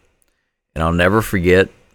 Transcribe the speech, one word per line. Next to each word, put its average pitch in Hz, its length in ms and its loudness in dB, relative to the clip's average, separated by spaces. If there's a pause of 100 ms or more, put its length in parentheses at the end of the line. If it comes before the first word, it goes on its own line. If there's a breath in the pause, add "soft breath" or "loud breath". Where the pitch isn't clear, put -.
(760)
And 78 100 -6
I'll 82 80 -2
never 92 300 0
forget 90 460 0 (260)